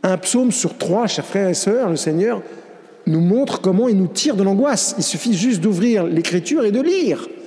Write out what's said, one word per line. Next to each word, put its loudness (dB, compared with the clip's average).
Un 2
psaume 0
sur -4
trois, 0
chers -4
frères 0
et 2
sœurs, 0
le 0
Seigneur -2
nous 2
montre 2
comment 2
il 4
nous 2
tire -2
de 2
l'angoisse. 0
Il -4
suffit -2
juste 0
d'ouvrir 2
l'Écriture 0
et 2
de 2
lire. 0